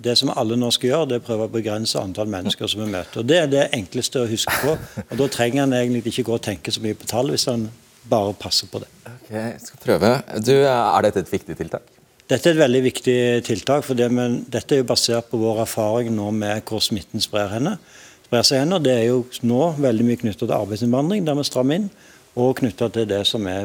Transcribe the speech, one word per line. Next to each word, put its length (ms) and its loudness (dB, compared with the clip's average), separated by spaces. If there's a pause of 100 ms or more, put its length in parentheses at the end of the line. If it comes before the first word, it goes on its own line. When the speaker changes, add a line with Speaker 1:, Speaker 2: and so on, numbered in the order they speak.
Speaker 1:
det 140 0
som 160 2
alle 260 0
nå 140 2
skal 160 0
gjøre, 180 2
det 80 0
er 60 -4
å 60 -18
prøve 180 -2
å 80 -8
begrense 480 -2
antall 300 -4
mennesker 360 -4
som 140 -4
vi 80 -4
møter. 320 -6
Og 80 -2
det 80 4
er 140 0
det 160 4 (100)
enkleste 460 -4
å 40 -2
huske 360 -2
på, 100 2 (300)
og 180 -12
da 100 2
trenger 320 2
en 140 4
egentlig 240 0 (100)
ikke 160 -2
gå 80 2
og 80 -4
tenke 300 -6
så 100 -4
mye 140 -2
på 100 -18
tall 240 0
hvis 160 0
en 200 -2 (400)
bare 320 2
passer 280 -2
på 140 -8
det. 80 -20 (160)
Speaker 2:
Ok, 240 -20
jeg 320 -8
skal 240 -20
prøve. 240 4 (340)
Du, 140 4
er 480 4
dette 180 0
et 80 -18
viktig 240 -6
tiltak? 300 -8 (420)
Speaker 1:
Dette 220 2
er 80 4
et 20 6
veldig 240 6
viktig 320 2 (300)
tiltak, 400 0
for 100 -2
det, 160 2
men 300 0 (100)
dette 240 0
er 60 4
jo 80 -2
basert 420 0
på 80 0
vår 240 2
erfaring 480 0
nå 240 -2
med 320 -2
hvor 160 -4
smitten 400 -4
sprer 300 -2
henne, 240 -2 (480)
sprer 180 2
seg 160 2
henne, 160 2
og 80 0
det 80 4
er 160 2
jo 140 2 (260)
nå 220 2 (100)
veldig 240 2
mye 160 2
knyttet 240 -4
til 140 0
arbeidsinnvandring, 640 0
der 160 0
vi 80 -2
strammer 320 0
inn, 80 -4 (500)
og 220 4
knyttet 340 -2
til 140 0
det 180 0
som 220 -2
er 160 -4